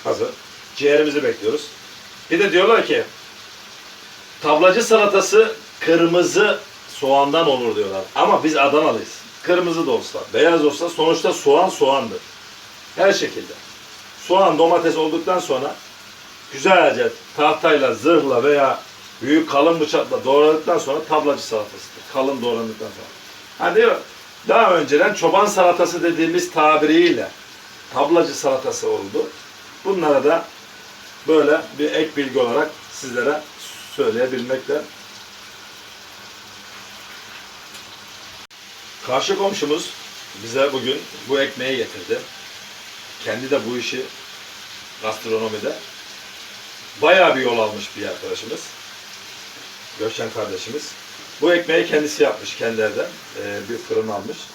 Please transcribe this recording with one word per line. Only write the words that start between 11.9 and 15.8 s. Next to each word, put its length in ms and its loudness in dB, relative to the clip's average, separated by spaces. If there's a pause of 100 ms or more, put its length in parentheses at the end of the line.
Her 180 4
şekilde. 400 -6 (760)
Soğan, 300 4
domates 400 4
olduktan 420 0
sonra 360 -4 (800)